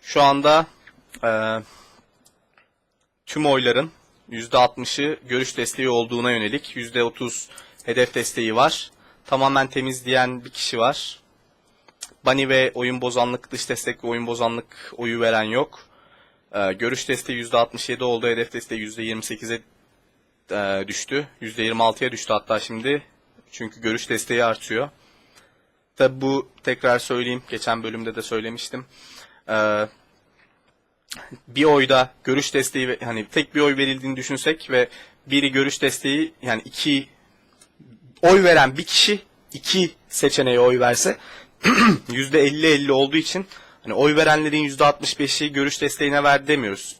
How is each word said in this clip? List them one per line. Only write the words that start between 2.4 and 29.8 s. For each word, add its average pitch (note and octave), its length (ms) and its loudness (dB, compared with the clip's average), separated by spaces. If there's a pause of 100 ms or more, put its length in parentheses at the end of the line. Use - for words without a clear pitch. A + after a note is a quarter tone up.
tüm D3+ 200 -4
oyların C3 460 2 (400)
yüzde A2+ 260 -2
altmışı C3 680 0
görüş B2+ 340 -4
desteği B2+ 320 -2
olduğuna A#2+ 420 0
yönelik, A2+ 440 -4
yüzde A#2+ 280 -2
otuz A#2 460 -6 (340)
hedef A#2+ 320 0
desteği A2+ 400 -2
var. C#3+ 360 0 (340)
Tamamen C3+ 420 2
temiz C3 380 -6
diyen B2+ 400 0
bir C3 40 -18
kişi - 280 -6
var. B2+ 420 -2 (1040)
Bunny C3+ 240 2
ve C3 240 4
oyun B2 280 -4
bozanlık, B2 500 -2
dış - 180 -10
destek - 340 -6
ve A#2+ 40 -6
oyun A#2 200 -4
bozanlık A#2 720 -6
oyu A#2 240 -4
veren A2+ 220 2
yok. A#2+ 360 -4 (760)
Ee, G2 200 -2
görüş A#2 360 -4
desteği B2 280 -6
yüzde A#2 200 -4
altmış A#2 320 -2
yedi B2 140 -4
oldu. A#2+ 240 -2
Hedef A#2 260 -2
desteği A2+ 280 -8
yüzde A2 220 -10
yirmi A2 200 -6
sekize, A2+ 380 -8 (880)
e, G2 360 -2
düştü. C3+ 400 -6 (140)
Yüzde A2+ 220 -6
yirmi A2+ 200 0
altıya A2+ 280 2
düştü A2+ 220 -4
hatta G#2+ 260 0
şimdi. B2+ 440 -4 (480)
Çünkü A2+ 300 -12
görüş A2+ 280 -4
desteği A#2+ 340 0
artıyor. A#2 460 -2 (1040)
Tabi C3 260 2
bu, C3+ 280 0 (140)
tekrar B2 360 0
söyleyeyim, B2 500 -4
geçen A2+ 340 -4
bölümde A2+ 320 -8
de A2+ 60 -8
söylemiştim. A#2 640 -8 (640)
Ee, G#2+ 380 0 (1600)